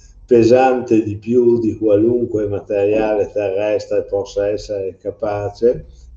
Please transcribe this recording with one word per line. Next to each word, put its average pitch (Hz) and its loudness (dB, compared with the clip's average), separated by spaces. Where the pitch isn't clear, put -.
pesante 120 4
di 104 -4
più 117 2
di 107 -2
qualunque 110 0
materiale 101 -2
terrestre 101 -2
possa 101 -4
essere 101 -6
capace, 104 -4